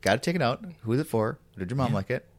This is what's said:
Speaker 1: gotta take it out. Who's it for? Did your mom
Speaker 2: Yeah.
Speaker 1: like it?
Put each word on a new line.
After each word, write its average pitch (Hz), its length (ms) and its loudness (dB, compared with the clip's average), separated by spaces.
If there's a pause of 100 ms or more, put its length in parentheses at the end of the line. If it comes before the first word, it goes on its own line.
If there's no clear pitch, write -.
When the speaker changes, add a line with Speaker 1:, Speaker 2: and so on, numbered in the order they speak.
Speaker 1:
gotta 113 180 4
take 175 160 -2
it 175 60 2
out. 131 220 0 (180)
Who's 113 180 2
it 156 80 -2
for? 117 300 0 (200)
Did 92 120 -6
your 127 80 -2
mom 127 140 0
Speaker 2:
Yeah. 110 40 2
Speaker 1:
like 95 140 -4
it? - 160 -4 (140)